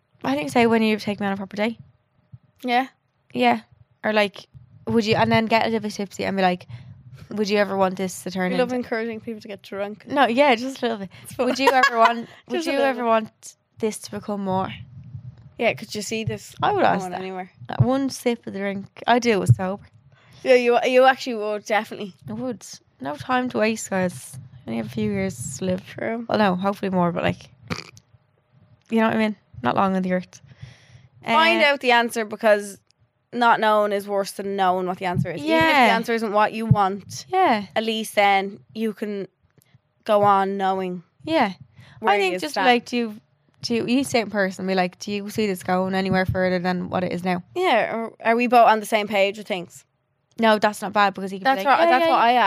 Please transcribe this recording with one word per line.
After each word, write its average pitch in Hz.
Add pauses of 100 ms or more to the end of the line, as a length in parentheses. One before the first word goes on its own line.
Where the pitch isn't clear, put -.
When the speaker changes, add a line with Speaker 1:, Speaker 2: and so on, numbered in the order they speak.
(240)
Speaker 1:
I 262
think 294
say, 233
"When 226
you 214
take 202
me 208
on 196
a 196
proper 196
date?" 220 (840)
Speaker 2:
Yeah. 247 (460)
Speaker 1:
Yeah. 240 (420)
Or 220
like, 208 (380)
"Would 226
you," 214
and 226
then 226
get 220
a -
little 226
bit 214
tipsy 202
and 190
be 190
like, 180 (640)
"Would 202
you 208
ever 196
want 185
this 190
to 185
turn 185
Speaker 2:
We -
love 247
Speaker 1:
into" 247
Speaker 2:
encouraging 226
people 220
to -
get 202
drunk. -
Speaker 1:
No, 269
yeah, 254
just 254
a 247
little 226
bit. 190 (140)
Speaker 2:
It's -
fun. 247
Speaker 1:
"Would 254
you 269
ever 254
want, 233
Speaker 2:
<laughs> -
Speaker 1:
would 247
Speaker 2:
Just 220
a -
Speaker 1:
you 277
Speaker 2:
little 277
Speaker 1:
ever 247
Speaker 2:
bit. 233
Speaker 1:
want 220 (240)
this 214
to -
become 202
more?" 190 (840)
Speaker 2:
Yeah, 220
could 170
you 214
see 220
this 208
Speaker 1:
I -
would 370
ask 185
Speaker 2:
going 185
Speaker 1:
that. -
Speaker 2:
anywhere? 190 (160)
Speaker 1:
That -
one 262
sip -
of 208
the 196
drink. 196 (180)
I 240
do 226
it 180
sober. 190 (580)
Speaker 2:
Yeah, 254
you, 240
you 254
actually 262
would, 208
definitely. 208 (160)
Speaker 1:
I 214
would. 233 (360)
No 277
time 254
to 240
waste, 220
guys. 185 (280)
I -
only 233
have 226
a 220
few 214
years 190
to 190
live. 185
Speaker 2:
True. 226
Speaker 1:
Well, -
no, 196
hopefully 196
more, 175
but, 170
like, 175 (1400)
you 226
know 220
what 226
I -
mean? 220 (260)
Not 240
long 190
on 185
the 185
earth. 180 (880)
Speaker 2:
Find 330
Speaker 1:
Uh, 302
Speaker 2:
out 285
the 247
answer, 233
because 208 (540)
not 233
knowing 214
is 202
worse 196
than 196
knowing 185
what 185
the 190
answer 180
is. 170
Even 320
if 320
the 320
Speaker 1:
Yeah. 240
Speaker 2:
answer 226
isn't 220
what 208
you 226
want, 202
Speaker 1:
Yeah. 311 (100)
Speaker 2:
at 226
least 220
then 196 (120)
you 220
can 202 (800)
go 208
on 196
knowing 190 (220)
Speaker 1:
Yeah. 302 (480)
Speaker 2:
where 392
Speaker 1:
I 415
think 381
Speaker 2:
you 285
Speaker 1:
just, 285
Speaker 2:
stand. 202
Speaker 1:
like, 247
do -
you, 226 (400)
do 240
you, 226
you 254
sit 240
in 208
person 190
and 185
be 190
like, 180
"Do -
you 202
see 214
this 185
going 190
anywhere 190
further 185
than 180
what 180
it 175
is 175
now?" 180 (120)
Speaker 2:
Yeah, 330
or 226 (100)
are 226
we 247
both 233
on 220
the 208
same 208
page 202
with 208
things? - (560)
Speaker 1:
No, 220
that's 208
not 202
bad, 202
because 196
he 196
could 196
be -
Speaker 2:
That's 277
Speaker 1:
like, 269
Speaker 2:
what, 330
Speaker 1:
"Yeah, 339
Speaker 2:
that's 330
Speaker 1:
yeah, 320
Speaker 2:
what 247
Speaker 1:
yeah." -
Speaker 2:
I 233 (160)